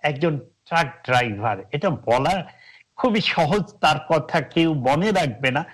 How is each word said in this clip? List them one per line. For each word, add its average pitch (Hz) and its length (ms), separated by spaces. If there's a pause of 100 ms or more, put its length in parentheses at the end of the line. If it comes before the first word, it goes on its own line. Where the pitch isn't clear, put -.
একজন 151 360
ট্রাক - 640
ড্রাইভার, 113 520 (160)
এটা 147 180
বলা 175 560 (500)
খুবই 214 240
সহজ, 170 420 (180)
তার 156 160 (120)
কথা 165 320
কেউ 165 340
মনে 147 360
রাখবে 139 400
না, 143 240